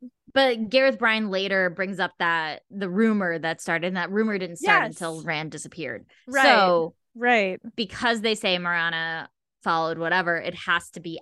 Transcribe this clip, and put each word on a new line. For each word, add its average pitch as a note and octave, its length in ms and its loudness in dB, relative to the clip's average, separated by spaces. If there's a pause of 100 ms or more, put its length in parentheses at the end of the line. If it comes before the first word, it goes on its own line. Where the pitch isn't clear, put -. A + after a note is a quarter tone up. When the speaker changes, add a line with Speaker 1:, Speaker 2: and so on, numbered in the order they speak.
(340)
Speaker 1:
But A#3+ 360 2
Gareth C4 280 4
Bryan A3 320 2
later F#3+ 400 0
brings F#3+ 300 -6
up F3 200 -2
that E3 420 0 (100)
the G3 180 -6
rumor G3 480 2
that D#3+ 240 -4
started, E3 260 -2
and F#3+ 100 -2
that F3 140 -4
rumor G#3+ 260 0
didn't F3+ 200 -6
start G4 260 2
Speaker 2:
Yes. E3 100 -6
Speaker 1:
until D#3+ 300 -8
Rand D#3 280 -4
disappeared. D3 540 -12 (200)
Speaker 2:
Right. C4+ 180 0
Speaker 1:
So F#3 520 4 (200)
Speaker 2:
Right. A3+ 440 2 (160)
Speaker 1:
because A#3 460 -2
they A3 140 0
say F#3+ 220 0
Marana E3 720 -2 (320)
followed E3 360 0
whatever, E3+ 400 0
it E3+ 180 -6
has F3 360 -2
to F3+ 100 -14
be D#3+ 200 -10